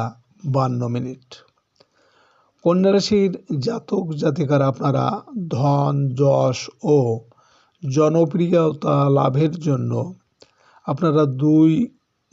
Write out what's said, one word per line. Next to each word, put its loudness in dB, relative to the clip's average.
বান্ন -2
মিনিট। -8
কন্যা 4
রাশির 2
জাতক -4
জাতিকারা, 0
আপনারা -2
ধন, 0
যশ 0
ও 2
জনপ্রিয়তা 0
লাভের 2
জন্য -2
আপনারা 0
দুই 4